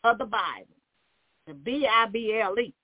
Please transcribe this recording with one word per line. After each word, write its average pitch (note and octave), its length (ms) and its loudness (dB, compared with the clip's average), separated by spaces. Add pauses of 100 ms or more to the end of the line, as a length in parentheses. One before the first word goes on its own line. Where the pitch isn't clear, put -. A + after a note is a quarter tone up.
of A#3 140 4
the C4 80 -4
Bible, E3+ 420 -4 (800)
the D#3 60 -16
B A#3+ 360 -4
I A3+ 180 4
B A3 340 -2
L G3+ 180 0
E. A#3+ 140 -4 (100)